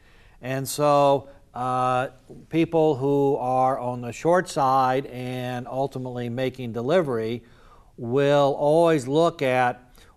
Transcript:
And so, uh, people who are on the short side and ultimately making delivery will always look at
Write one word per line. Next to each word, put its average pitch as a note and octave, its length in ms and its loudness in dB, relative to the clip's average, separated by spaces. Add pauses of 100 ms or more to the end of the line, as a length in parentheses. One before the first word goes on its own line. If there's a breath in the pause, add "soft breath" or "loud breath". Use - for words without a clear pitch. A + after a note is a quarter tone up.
(420 soft breath)
And C3 260 -6
so, C#3+ 640 2 (240 loud breath)
uh, B2+ 560 -2 (400)
people D#3+ 480 2
who C#3 400 2
are B2+ 420 0
on B2 220 -6
the A#2+ 100 -10
short E3+ 380 0
side C3 560 2
and B2 600 -8
ultimately B2+ 600 -6
making B2 460 -6
delivery A#2+ 720 -2 (500 soft breath)
will C#3 640 2
always D#3 480 2
look E3 340 0
at B2+ 480 0 (280 soft breath)